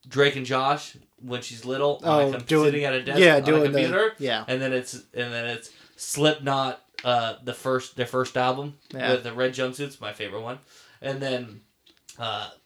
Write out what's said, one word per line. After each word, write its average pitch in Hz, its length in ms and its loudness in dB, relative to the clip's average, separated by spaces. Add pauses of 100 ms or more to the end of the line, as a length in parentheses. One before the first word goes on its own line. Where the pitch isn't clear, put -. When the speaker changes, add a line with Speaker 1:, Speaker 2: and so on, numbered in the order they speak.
Speaker 1:
Drake 139 280 4
and 127 100 -6
Josh 135 500 0 (240)
when 123 220 -8
she's 117 220 -14
little, 139 400 0
on 151 160 6
a 143 60 4
Speaker 2:
Oh, 135 60 0
Speaker 1:
com-, 123 100 -6
Speaker 2:
doing, 156 240 4
Speaker 1:
sitting 147 180 2
at 139 80 0
a 127 100 0
desk 135 160 0
Speaker 2:
yeah, 165 180 10
Speaker 1:
on 139 60 4
a 135 40 -6
Speaker 2:
doing 156 160 6 (100)
the, 139 80 2
Speaker 1:
computer. 214 380 2
Speaker 2:
yeah. 117 280 -2
Speaker 1:
And 131 160 -2
then 131 100 -2
it's, 127 220 -4
and 120 380 -10
then 117 140 -6
it's 117 240 -10 (260)
Slipknot, 139 840 0 (220)
uh, 117 400 0
the 123 120 -8
first, 127 420 -4
their 123 100 -2
first 127 300 -2
album 131 380 0 (160)
Speaker 2:
Yeah. 127 220 -2
Speaker 1:
with 123 120 0
the 120 80 -8
red 127 220 0
jumpsuits, 131 460 -6
my 104 120 -10
favorite 104 300 -8
one. 123 160 -10 (440)
And 135 180 -6
then, 123 420 -6 (560)
uh, 107 320 -6 (160)